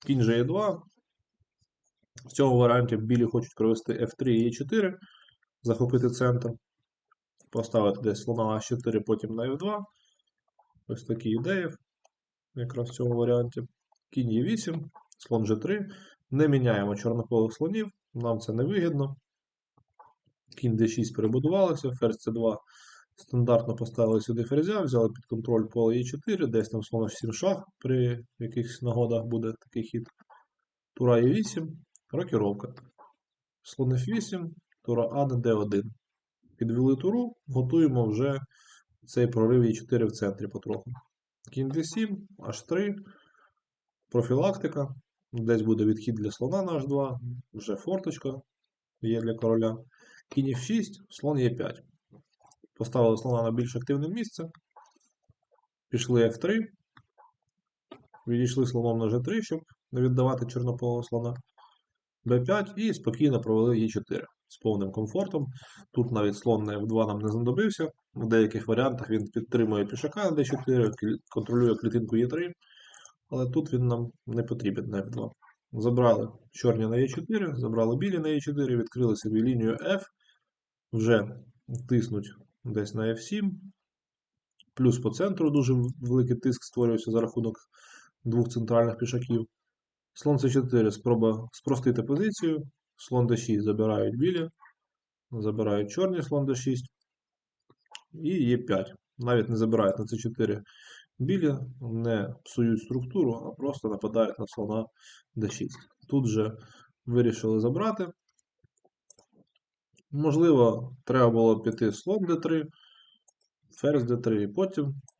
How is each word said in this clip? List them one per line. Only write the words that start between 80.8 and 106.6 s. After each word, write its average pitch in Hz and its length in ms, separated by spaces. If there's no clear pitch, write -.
Вже 110 480
тиснуть 107 460
десь 107 300
на 110 180
Ф 113 80
сім. 202 420
Плюс 127 260
по 110 100
центру 180 400
дуже 135 240
в-, 123 280
великий 123 340
тиск 123 280
створюється 117 480
за 113 100
рахунок 113 340
двох 120 260
центральних 117 480
пішаків. 120 500
Слон 147 260
С 127 120
чотири, 123 400
спроба 113 600
спростити 127 520
позицію. 156 600
Слон 123 320
Д 113 100
шість 104 260
забирають 107 520
білі. 165 340
Забирають 107 600
чорні, 180 300
слон 143 240
Д 135 100
шість. 127 300
І 160 420
Е 120 40
п'ять. - 360
Навіть 120 320
не 113 60
забирають 110 440
на 107 80
С 113 100
чотири 104 460
білі, 151 360
не 113 540
псують 117 360
структуру, 127 520
а - 180
просто 135 380
нападають 110 500
на 104 80
слона 107 380
Д 107 140
шість. - 300
Тут 135 180
же 110 300